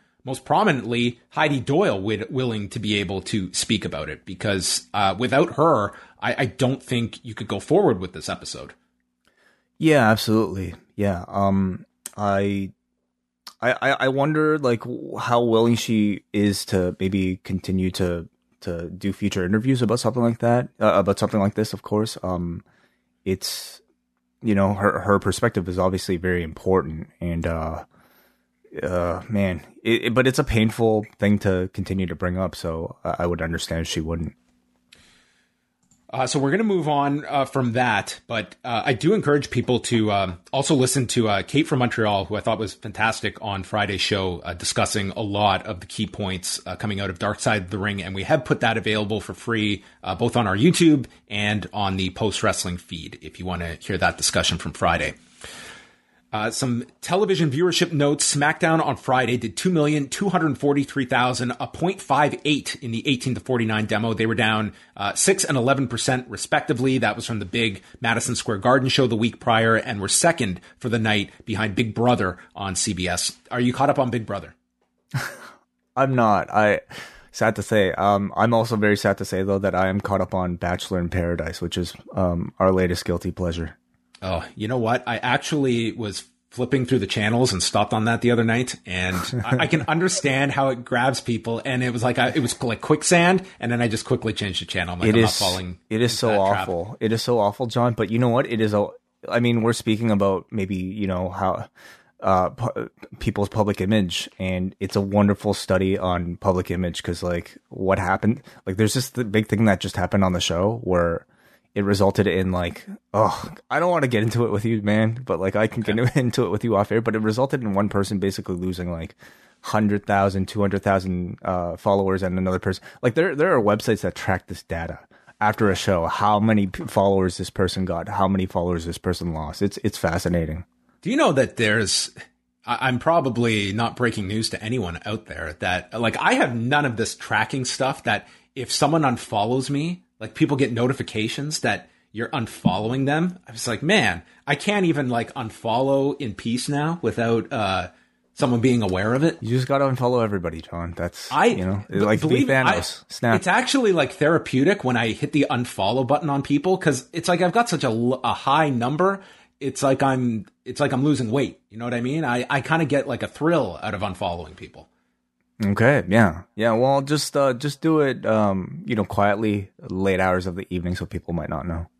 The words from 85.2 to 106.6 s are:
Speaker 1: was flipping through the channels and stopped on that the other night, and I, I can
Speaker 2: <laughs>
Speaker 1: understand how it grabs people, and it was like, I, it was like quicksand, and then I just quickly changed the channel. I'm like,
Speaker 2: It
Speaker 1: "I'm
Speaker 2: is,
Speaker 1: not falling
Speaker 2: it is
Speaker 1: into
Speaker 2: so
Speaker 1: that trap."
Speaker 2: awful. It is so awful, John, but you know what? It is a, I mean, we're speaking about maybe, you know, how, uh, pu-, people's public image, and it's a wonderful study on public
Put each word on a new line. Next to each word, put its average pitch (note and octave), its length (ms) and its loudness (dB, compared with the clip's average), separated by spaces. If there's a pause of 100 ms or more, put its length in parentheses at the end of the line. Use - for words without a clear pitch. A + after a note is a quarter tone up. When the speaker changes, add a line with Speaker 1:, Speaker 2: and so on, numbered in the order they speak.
Speaker 1:
was G#2 320 -8 (260)
flipping B2+ 360 0
through C3 140 2
the G2+ 60 0
channels A2+ 460 2
and F#2 100 -2
stopped G#2 320 0
on A2 120 0
that A#2 160 0
the A#2 100 4
other A#2 140 2
night, A#2+ 300 0 (100)
and F#2 300 -4 (280)
I, B2 160 0
I E3 80 0
can D#3 140 0
Speaker 2:
<laughs> A#2 60 -4
Speaker 1:
understand C#3+ 640 0
how C3+ 160 2
it B2 160 -4
grabs B2+ 340 0
people, A2+ 440 -4
and B2+ 200 -2
it B2+ 80 0
was A#2 100 -4
like, B2 160 0
I, B2 120 2
it D#3 100 0
was A#2+ 240 -2
like A#2 160 -2
quicksand, F3 640 4 (140)
and A#2 100 -4
then A#2+ 120 0
I A#2+ 80 2
just A2 160 -4
quickly A2+ 260 0
changed G2 300 -4
the F2 40 -10
channel. F2+ 280 -4
I'm F2 60 -6
like, A2 100 2
Speaker 2:
It G#2+ 60 4
Speaker 1:
"I'm A2+ 100 8
Speaker 2:
is, - 140 0
Speaker 1:
not G2+ 80 0
falling F2+ 320 -6 (100)
Speaker 2:
it A2 120 -2
is A#2+ 120 2
Speaker 1:
into - 40 -4
Speaker 2:
so B2 120 0
Speaker 1:
that G2+ 200 4
trap." G2+ 120 2
Speaker 2:
awful. F#2 400 -6
It A2 100 0
is A2+ 100 -2
so B2 180 2
awful, G#2 280 0
John, A#2+ 260 0
but G#2+ 160 -2
you A2+ 80 0
know B2 120 4
what? A#2+ 180 2
It A2 140 -2
is G#2 120 2
a, G#2 140 2 (400)
I A#2 140 0
mean, A#2+ 200 2
we're A#2 120 2
speaking A2+ 360 0
about G2 400 2
maybe, G2 280 -4
you F#2+ 300 -4
know, F#2 220 -2
how, F#2 380 -2 (540)
uh, F#2 300 2
pu-, - 380 -6 (300)
people's G2+ 300 -2
public G#2 320 0
image, F#2+ 480 0 (100)
and F#2 400 -4
it's G2 160 -6
a G#2 60 4
wonderful G2+ 520 2
study F#2+ 460 2
on F2 380 -2
public F#2 340 0